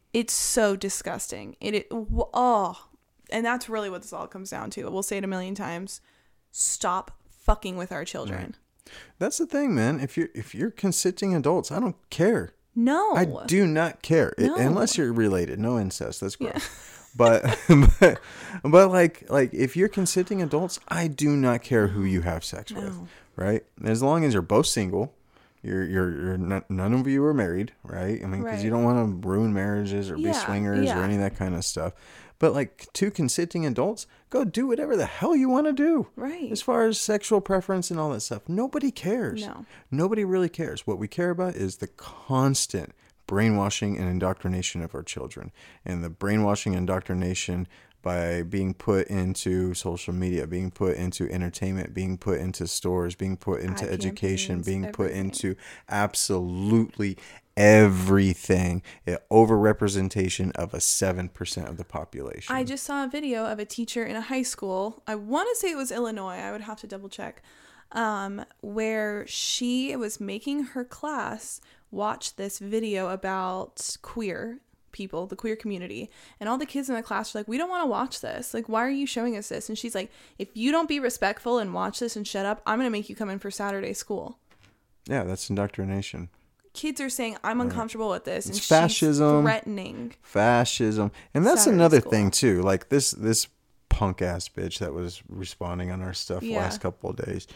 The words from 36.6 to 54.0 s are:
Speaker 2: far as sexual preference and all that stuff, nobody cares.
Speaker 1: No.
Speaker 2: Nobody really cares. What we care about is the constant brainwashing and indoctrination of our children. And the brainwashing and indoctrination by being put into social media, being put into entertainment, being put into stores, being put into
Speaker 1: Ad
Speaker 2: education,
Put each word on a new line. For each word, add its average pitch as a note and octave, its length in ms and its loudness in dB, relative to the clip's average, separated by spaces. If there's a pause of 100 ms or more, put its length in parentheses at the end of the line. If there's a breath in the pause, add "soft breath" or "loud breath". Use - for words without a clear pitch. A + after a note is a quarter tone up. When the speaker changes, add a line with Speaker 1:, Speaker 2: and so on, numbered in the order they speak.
Speaker 2:
far A#3 240 2
as A3 160 0
sexual G#3+ 400 0
preference F#3+ 500 -2
and E3 80 -4
all D#3 120 -2
that A2 100 -4
stuff, G#2+ 260 -6
nobody B3+ 440 -2
cares. G#3 560 -2
Speaker 1:
No. - 180 -14 (260 loud breath)
Speaker 2:
Nobody G3 320 0
really F#3 280 2
cares. - 360 -8
What G2 120 -2
we G#2+ 100 -4
care F3 220 0
about F3 260 -2
is F#2+ 220 -4
the G2 80 -8
constant - 1080 -2 (360 soft breath)
brainwashing G2+ 720 2
and F#2 100 -2
indoctrination F#2 760 -2
of D#2+ 100 -10
our C#2 80 -8
children. - 480 -12 (340 loud breath)
And F2 200 -4
the E2+ 40 -6
brainwashing G2+ 640 2
and F#2 80 0
indoctrination F2+ 840 -2 (340 soft breath)
by F2 440 -2
being F#2+ 280 -2
put G2 360 0
into F#2 640 -2
social F2 400 -6
media, F2+ 320 -2
being F2+ 240 -4
put F#2 260 -2
into F2+ 320 -4
entertainment, F#2 640 -4
being F#2 260 -4
put F#2 200 -2
into E2+ 300 -6
stores, F2+ 480 -2
being F#2+ 200 -4
put F2 260 -4
into F#2+ 220 -4
Speaker 1:
Ad F2+ 60 -4
Speaker 2:
education, F#2+ 720 -2